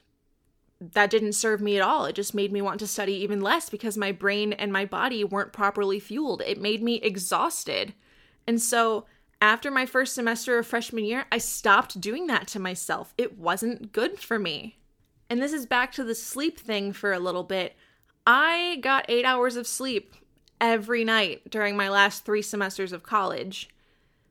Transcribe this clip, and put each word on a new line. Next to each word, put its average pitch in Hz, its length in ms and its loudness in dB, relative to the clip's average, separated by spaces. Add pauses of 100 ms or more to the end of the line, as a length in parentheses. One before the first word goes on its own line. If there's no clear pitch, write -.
(840)
that 202 280 4
didn't 214 220 4
serve 214 280 0
me 208 160 2
at 190 60 4
all. 202 220 2
It 151 100 -4
just 202 180 -6
made 202 180 0
me 202 80 -2
want 196 200 -2
to 208 80 -6
study 196 260 -2
even 196 260 -2
less 240 300 2
because 214 260 -6
my 202 160 -2
brain 208 400 0
and 202 220 -2
my 196 100 2
body 208 400 -2
weren't 190 300 -2
properly 202 460 0
fueled. 214 420 -4
It - 180 -2
made 214 220 0
me 233 140 2
exhausted. 185 960 -2 (540)
And 233 120 2
so 226 460 2 (340)
after 226 300 4
my 262 160 0
first 254 300 0
semester 233 420 0
of 233 80 0
freshman 233 400 -4
year, 240 260 -4
I 226 60 2
stopped 214 640 4
doing 240 260 -4
that 220 200 0
to - 120 -8
myself. 180 560 -6
It 233 220 -2
wasn't 196 540 -2
good 359 280 -2
for 226 200 -2
me. 180 400 -6 (500)
And 240 100 0
this 285 140 0
is 269 140 -4
back 254 240 0
to 269 120 -6
the 226 120 -4
sleep 302 440 -4
thing 202 340 -4
for 202 200 -2
a 180 60 -2
little 180 240 -2
bit. 185 320 -4 (500)
I 330 560 4
got 269 260 2
eight 240 160 2
hours 254 340 2
of 233 100 -6
sleep - 480 -4 (440)
every 226 440 2
night 220 480 0
during 208 260 0
my 196 120 0
last 202 360 4
three 214 160 2
semesters 196 500 -4
of 175 120 -10
college. 190 680 -2 (600)